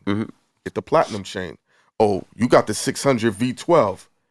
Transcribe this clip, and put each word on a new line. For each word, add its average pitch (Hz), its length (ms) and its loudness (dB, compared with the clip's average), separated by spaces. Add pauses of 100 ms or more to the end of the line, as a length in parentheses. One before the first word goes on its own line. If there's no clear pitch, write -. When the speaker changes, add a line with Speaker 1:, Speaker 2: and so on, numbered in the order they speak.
Speaker 1:
Mm-hmm. 101 160 -2 (420)
Speaker 2:
Get 92 100 -8
the 104 60 -4
platinum 117 420 -2
chain. 92 340 -10 (420)
"Oh, 104 240 2 (120)
you 117 120 0
got 143 200 4
the 107 60 -4
six - 300 -6
hundred 117 320 2
V 120 180 -2
twelve. 120 540 0 (240)